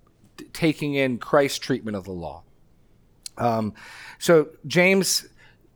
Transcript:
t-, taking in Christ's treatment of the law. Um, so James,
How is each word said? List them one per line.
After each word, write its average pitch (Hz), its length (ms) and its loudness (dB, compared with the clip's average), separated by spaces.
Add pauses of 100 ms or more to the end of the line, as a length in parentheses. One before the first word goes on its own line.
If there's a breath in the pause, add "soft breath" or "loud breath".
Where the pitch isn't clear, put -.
(380)
t-, - 160 -14
taking 147 400 -2
in 135 240 0
Christ's 143 420 2
treatment 110 380 -4
of 90 80 -10
the 95 80 -10
law. 82 300 -12 (920)
Um, 113 360 -2 (440 loud breath)
so 156 300 4 (180)
James, 180 600 2 (480 soft breath)